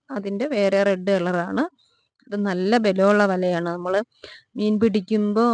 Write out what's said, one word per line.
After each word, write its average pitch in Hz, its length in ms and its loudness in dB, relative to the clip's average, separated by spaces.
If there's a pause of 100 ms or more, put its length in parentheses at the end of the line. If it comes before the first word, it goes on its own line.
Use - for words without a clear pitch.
(120)
അതിന്റെ 202 360 -6
വേറെ 202 360 0
റെഡ് 196 280 0
കളറാണ്. 180 520 0 (680)
ഇത് 202 160 -6
നല്ല 190 320 0
ബലമുള്ള 202 480 4
വലയാണ്. 180 440 0
നമ്മള് 180 300 -4 (560)
മീൻ 214 240 0
പിടിക്കുമ്പോ, 208 760 0